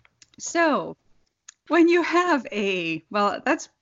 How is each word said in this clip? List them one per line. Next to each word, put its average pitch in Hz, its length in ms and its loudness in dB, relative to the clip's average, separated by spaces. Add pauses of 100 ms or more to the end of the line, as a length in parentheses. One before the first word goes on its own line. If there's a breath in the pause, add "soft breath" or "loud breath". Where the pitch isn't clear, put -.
(400)
So 247 580 -2 (720)
when 330 200 4
you 349 160 4
have 330 480 0
a, 185 580 -4
well, 202 340 -2
that's 302 260 -2 (120)